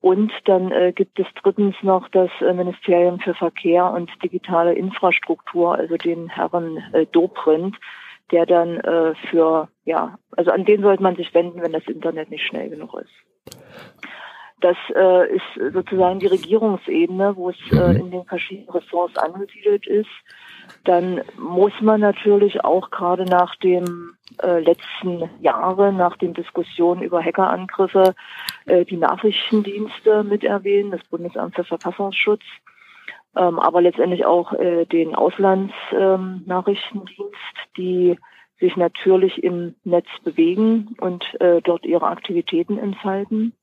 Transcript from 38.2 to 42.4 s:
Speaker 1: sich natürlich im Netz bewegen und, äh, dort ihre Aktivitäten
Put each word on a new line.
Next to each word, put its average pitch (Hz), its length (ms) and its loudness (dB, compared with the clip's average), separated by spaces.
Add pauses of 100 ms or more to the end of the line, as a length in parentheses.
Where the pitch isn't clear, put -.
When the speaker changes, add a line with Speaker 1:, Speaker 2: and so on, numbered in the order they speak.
Speaker 1:
sich 180 180 0
natürlich 185 680 2
im 175 300 -4 (100)
Netz 175 240 0 (140)
bewegen 208 760 2
und, 180 260 -6 (160)
äh, 175 200 4
dort 170 240 -2
ihre 160 220 0
Aktivitäten 175 720 -2